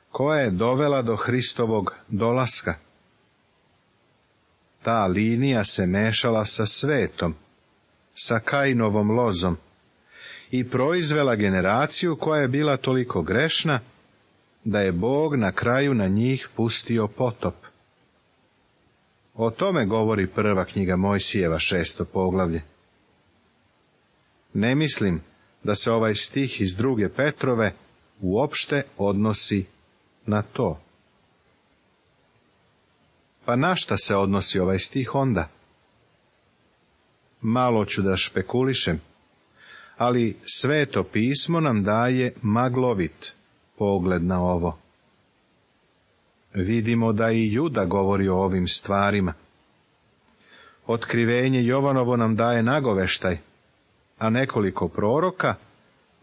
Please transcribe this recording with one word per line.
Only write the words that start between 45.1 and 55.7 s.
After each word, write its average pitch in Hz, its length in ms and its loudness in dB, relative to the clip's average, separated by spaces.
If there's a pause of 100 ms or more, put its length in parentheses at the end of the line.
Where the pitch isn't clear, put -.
Vidimo 113 560 0
da 113 180 2
i 110 220 2
Juda 123 320 0
govori 98 420 2
o 92 80 2
ovim 92 320 0
stvarima. 98 640 0 (1500)
Otkrivenje 120 760 0
Jovanovo 131 520 2
nam 113 200 2
daje 117 280 2
nagoveštaj, 98 720 0 (800)
a 113 120 -2
nekoliko 107 580 0
proroka 123 680 0 (680)